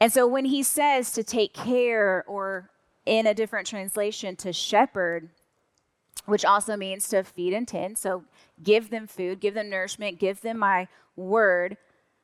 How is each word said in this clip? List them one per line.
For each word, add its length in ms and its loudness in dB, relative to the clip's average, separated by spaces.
And 120 6
so 140 6
when 200 2
he 180 2
says 480 2
to 100 -2
take 320 -2
care, 720 2
or 440 -6
in 200 4
a 80 4
different 340 -4
translation, 680 -6
to 160 -6
shepherd, 800 0
which 180 0
also 320 2
means 320 -8
to 160 0
feed 300 -4
and 120 -4
tend. 300 -6
So 280 -6
give 280 2
them 160 -8
food, 340 -8
give 140 -2
them 160 -6
nourishment, 480 -6
give 240 -2
them 160 -6
my 280 2
word. 640 2